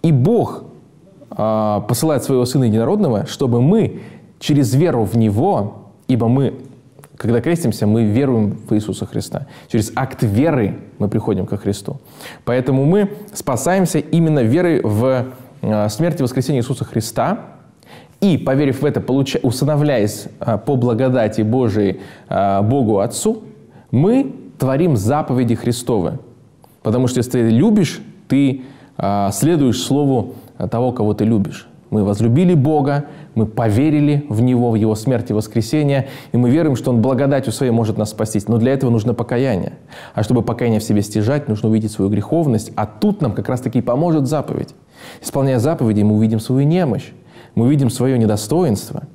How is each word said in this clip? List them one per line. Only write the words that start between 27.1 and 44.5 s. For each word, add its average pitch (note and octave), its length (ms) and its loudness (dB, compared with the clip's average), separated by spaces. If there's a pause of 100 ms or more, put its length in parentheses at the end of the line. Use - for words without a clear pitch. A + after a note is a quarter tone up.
если A#2 120 -2
ты A#2 180 2
любишь, F3 520 2 (260)
ты, C3+ 360 2 (340)
а, G2+ 340 0
следуешь C#3+ 500 0
слову, C#3 540 0 (220)
а, F#2+ 100 -6
того, G#2+ 240 -2
кого G#2+ 220 0
ты G#2 120 -2
любишь. A2 420 -2 (220)
Мы G#2 140 0
возлюбили A#2 520 2
Бога, C#3+ 500 2 (300)
мы A2+ 100 2
поверили D3 840 0
в G#2+ 140 -2
Него, B2 300 2
в A2 40 0
Его A2 200 2
смерть A2+ 340 -2
и G#2+ 40 0
воскресение, C3+ 720 0 (240)
и A#2 60 0
мы B2 120 4
веруем, D3+ 260 2
что - 140 -4
Он A#2 140 2
благодатью C3+ 500 0
Своей B2+ 180 0
может A2 280 0
нас G#2 100 -2
спасти. G#2+ 380 -4
Но A2 100 2
для B2 160 2
этого C3+ 160 0
нужно A#2 240 2
покаяние. A#2+ 600 -2 (420)
А G#2+ 80 -2
чтобы A#2+ 180 2
покаяние A2+ 380 0
в G#2+ 40 -6
себе G#2 200 0
стяжать, C3 440 -2
нужно G#2+ 220 -2
увидеть A2 220 0
свою G2 180 0
греховность, A2+ 640 0
а G#2+ 120 -2
тут G#3 340 -2
нам A#2+ 120 0
как G2+ 140 -6
раз-таки B2 320 -2
и - 40 -2
поможет C#3+ 440 0
заповедь. - 460 -4 (480)